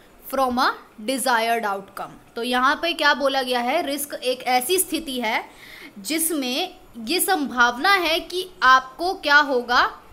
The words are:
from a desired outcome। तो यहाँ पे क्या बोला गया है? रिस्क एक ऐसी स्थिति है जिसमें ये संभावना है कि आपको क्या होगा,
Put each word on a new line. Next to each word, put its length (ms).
from 240
a 120
desired 580
outcome। 720
तो 60
यहाँ 400
पे 100
क्या 220
बोला 280
गया 180
है? 260
रिस्क 280
एक 280
ऐसी 360
स्थिति 420
है 300
जिसमें 760
ये 220
संभावना 720
है 260
कि 300
आपको 520
क्या 220
होगा, 640